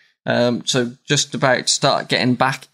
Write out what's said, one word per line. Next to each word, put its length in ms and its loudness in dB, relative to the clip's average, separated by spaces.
Um, 400 0
so 260 -2
just 280 -2
about 320 0
to 60 0
start 380 0
getting 240 2
back 400 -2